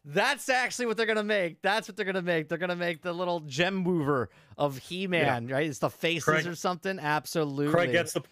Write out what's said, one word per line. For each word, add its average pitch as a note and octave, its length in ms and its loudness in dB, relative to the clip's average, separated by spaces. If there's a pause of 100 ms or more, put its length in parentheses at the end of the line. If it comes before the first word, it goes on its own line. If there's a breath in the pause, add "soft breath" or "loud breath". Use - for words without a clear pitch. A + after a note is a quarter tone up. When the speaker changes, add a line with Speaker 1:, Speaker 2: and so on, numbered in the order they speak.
Speaker 1:
that's A3 440 0
actually B3 360 0
what A3 120 0
they're A3+ 100 2
gonna G#3+ 160 2
make. G3 400 0
That's G3+ 240 0
what F#3+ 100 -16
they're G#3+ 80 -2
gonna F#3+ 160 0
make. E3 260 0
They're E3 120 -2
gonna F3+ 160 -2
make F3 260 -2
the F3 100 -4
little F3 280 -2
gem D#3 360 0
mover D3 540 2 (280 soft breath)
of C#3 200 0
He-Man, D#3 680 0
Speaker 2:
Yeah. C3 80 -2
Speaker 1:
right? D#3 120 2
It's C#3 120 -6
the D3 100 0
faces E3 360 -2
Speaker 2:
Craig, D#3 200 4
Speaker 1:
or F3 80 -6
something. F#3 460 -4
Absolutely. D3 720 0
Speaker 2:
Craig E3+ 180 4
gets E3 220 0
the, D#3+ 80 -2 (100)